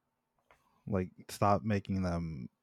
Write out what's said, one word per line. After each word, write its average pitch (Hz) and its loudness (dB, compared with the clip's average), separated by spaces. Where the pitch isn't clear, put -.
Like, 92 0
stop 101 4
making 98 0
them 82 -4